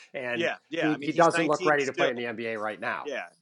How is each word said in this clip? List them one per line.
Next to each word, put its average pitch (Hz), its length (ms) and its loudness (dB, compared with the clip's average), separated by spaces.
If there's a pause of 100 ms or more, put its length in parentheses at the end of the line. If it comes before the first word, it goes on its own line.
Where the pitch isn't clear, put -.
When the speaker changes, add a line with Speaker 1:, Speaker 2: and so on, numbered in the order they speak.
(140)
Speaker 1:
and 123 280 -4
Speaker 2:
Yeah, 143 140 0 (140)
yeah. 160 120 -4
Speaker 1:
he, 156 60 4
Speaker 2:
I 151 40 4
mean, 139 100 -2
Speaker 1:
he 143 60 -8
Speaker 2:
he's 156 80 -2
Speaker 1:
doesn't 165 320 6
look 147 120 2
Speaker 2:
nineteen - 100 2
Speaker 1:
ready 143 160 4
to 127 80 -2
play 139 140 2
Speaker 2:
still. - 40 2
Speaker 1:
in 120 60 -4
the 120 100 -4
N 117 80 -6
B 113 120 -6
A 113 120 -4
right 104 200 -4
now. 101 280 -4
Speaker 2:
Yeah, 104 160 -6 (180)